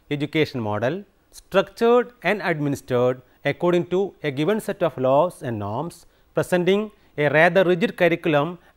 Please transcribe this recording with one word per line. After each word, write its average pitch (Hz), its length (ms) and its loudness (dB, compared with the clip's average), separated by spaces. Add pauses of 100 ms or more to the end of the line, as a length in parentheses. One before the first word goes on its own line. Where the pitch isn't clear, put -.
education 147 520 -2
model, 113 420 -2 (280)
structured 233 840 0 (100)
and 185 180 -2
administered 139 800 -2 (220)
according 175 440 0
to 185 360 -4
a 151 80 -4
given 156 300 -2
set - 200 -6
of 165 160 -2
laws 139 460 2
and 117 160 -6
norms, 117 460 -8 (280)
presenting 185 580 0 (260)
a 147 100 0
rather 170 380 4
rigid 180 320 0
curriculum 170 640 0 (180)